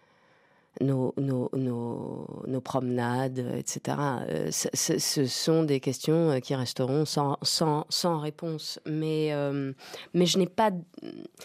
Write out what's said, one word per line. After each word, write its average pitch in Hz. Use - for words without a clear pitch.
nos, 131
nos, 131
nos, 120
nos 131
promenades, 127
et 127
cetera. 139
Euh, -
ce, -
ce, -
ce 151
sont 160
des 143
questions, 156
euh, 131
qui 139
resteront 131
sans, 143
sans, 156
sans 170
réponse. 151
Mais, 156
euh, 143
mais 175
je 175
n'ai 180
pas, 220